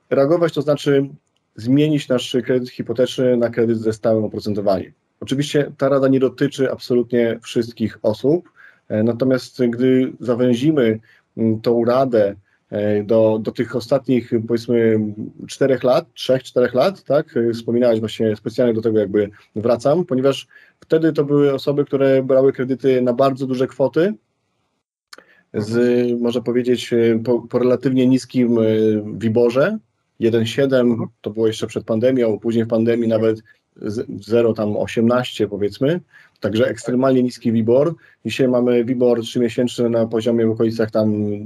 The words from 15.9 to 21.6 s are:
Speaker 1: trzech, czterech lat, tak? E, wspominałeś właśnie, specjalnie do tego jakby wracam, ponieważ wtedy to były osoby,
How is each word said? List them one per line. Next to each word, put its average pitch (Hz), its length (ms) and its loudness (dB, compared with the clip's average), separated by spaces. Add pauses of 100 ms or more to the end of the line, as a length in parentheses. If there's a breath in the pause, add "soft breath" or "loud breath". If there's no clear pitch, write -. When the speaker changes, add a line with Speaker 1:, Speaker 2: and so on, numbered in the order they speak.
Speaker 1:
trzech, - 280 -2
czterech 123 320 -2
lat, 180 300 0
tak? 151 320 -2
E, 117 160 0
wspominałeś 117 480 0
właśnie, 110 360 -2
specjalnie 120 380 -2
do 110 80 -4
tego 110 160 0
jakby 101 320 0 (260 soft breath)
wracam, 123 480 0
ponieważ 135 420 -2 (340 soft breath)
wtedy 160 320 0
to 156 120 0
były 143 300 2
osoby, 143 300 -2